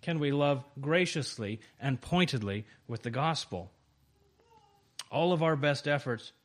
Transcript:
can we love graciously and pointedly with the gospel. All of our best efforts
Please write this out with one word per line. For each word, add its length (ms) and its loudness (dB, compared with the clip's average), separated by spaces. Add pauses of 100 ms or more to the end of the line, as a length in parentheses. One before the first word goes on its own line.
can 200 -2
we 100 2
love 320 2 (180)
graciously 800 0 (200)
and 200 -2
pointedly 680 0 (200)
with 160 -6
the 80 -4
gospel. 640 -4 (1400)
All 220 2
of 100 2
our 140 4
best 320 0
efforts 440 -2 (120)